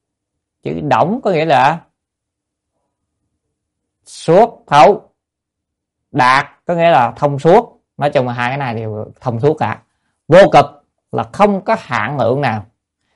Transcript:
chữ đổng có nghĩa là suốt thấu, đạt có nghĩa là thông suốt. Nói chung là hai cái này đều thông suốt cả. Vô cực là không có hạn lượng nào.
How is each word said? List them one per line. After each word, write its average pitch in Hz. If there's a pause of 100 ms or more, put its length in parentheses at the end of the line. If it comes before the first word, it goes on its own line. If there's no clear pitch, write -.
(640)
chữ 151
đổng 151
có 214
nghĩa 160
là 147 (2250)
suốt -
thấu, 160 (1000)
đạt 127 (200)
có 175
nghĩa 170
là 127
thông 143
suốt. 202 (160)
Nói 143
chung 131
là 120
hai 120
cái 135
này 127
đều 110 (160)
thông 117
suốt 143
cả. 113 (460)
Vô 165 (120)
cực 147 (460)
là 120 (100)
không 196
có 220
hạn 127
lượng 123
nào. 110 (500)